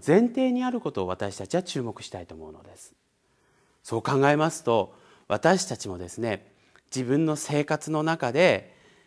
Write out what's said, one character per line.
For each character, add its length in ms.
前 220
提 240
に 100
あ 80
る 100
こ 120
と 120
を 20
私 320
た 80
ち 80
は 80
注 200
目 200
し 80
た 100
い 60
と 80
思 160
う 20
の 100
で 140
す。 180
そ 140
う 60
考 260
え 80
ま 140
す 120
と、 320
私 380
た 140
ち 100
も 80
で 140
す 80
ね、 340
自 80
分 220
の 100
生 300
活 260
の 120
中 280
で、 460